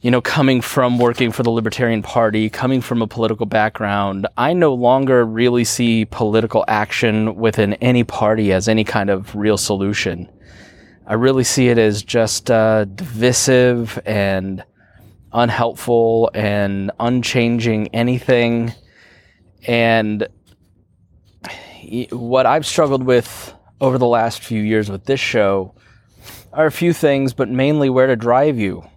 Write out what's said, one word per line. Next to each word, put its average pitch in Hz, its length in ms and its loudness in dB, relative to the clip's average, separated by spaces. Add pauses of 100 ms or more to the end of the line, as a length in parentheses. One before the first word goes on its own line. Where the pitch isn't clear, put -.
You 120 80 0
know, 123 100 2
coming 135 400 0
from 123 380 0
working 120 340 0
for 123 120 -4
the 117 80 0
Libertarian 113 500 -2
Party, 110 480 0
coming 127 320 -2
from 117 220 -2
a 107 40 -2
political 113 380 -4
background, 101 880 -2
I 139 180 0
no 165 200 2
longer 127 500 2
really 120 400 2
see 113 420 0
political 110 640 0
action 110 680 -2
within 107 400 0
any 120 280 2
party 107 480 0
as 95 160 0
any 110 160 2
kind 101 280 -2
of 98 240 -4
real 104 220 2
solution. 98 680 -4 (800)
I - 80 -4
really 131 300 2
see 123 260 2
it 117 80 2
as 107 240 2
just, - 480 -2
uh, 110 360 2
divisive 123 1200 0
and 98 600 -2 (680)
unhelpful 117 1000 0
and 101 680 -2
unchanging 117 880 0
anything. 117 840 0 (920)
And 113 600 0 (1600)
y-, 117 260 -8
what 123 380 0
I've 147 180 2
struggled 135 380 0
with - 500 0 (260)
over 131 200 2
the 123 80 4
last 117 360 0
few 107 180 -4
years 107 280 0
with 98 160 -10
this 131 140 0
show 98 560 0 (760)
are 156 120 2
a 151 60 2
few 175 200 0
things, 139 420 0
but 123 160 -4
mainly 139 400 2
where 127 180 4
to 131 80 2
drive 123 440 2
you. 90 240 -4 (140)